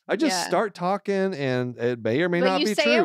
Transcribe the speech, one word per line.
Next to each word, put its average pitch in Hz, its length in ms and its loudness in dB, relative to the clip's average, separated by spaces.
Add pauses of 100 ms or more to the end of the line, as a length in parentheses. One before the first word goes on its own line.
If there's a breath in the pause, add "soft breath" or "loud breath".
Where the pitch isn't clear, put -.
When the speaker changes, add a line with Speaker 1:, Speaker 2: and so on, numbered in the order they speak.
Speaker 1:
I 180 100 -2
just 220 200 0
Speaker 2:
Yeah. 170 100 0
Speaker 1:
start 196 280 0
talking 190 600 -2
and 127 440 -2
it 120 240 -2
may 113 200 0
or 180 60 0
may 170 120 0
Speaker 2:
But 170 60 4
Speaker 1:
not 190 140 2
Speaker 2:
you - 60 0
Speaker 1:
be - 80 0
Speaker 2:
say 311 100 2
Speaker 1:
true. 294 80 2 (120)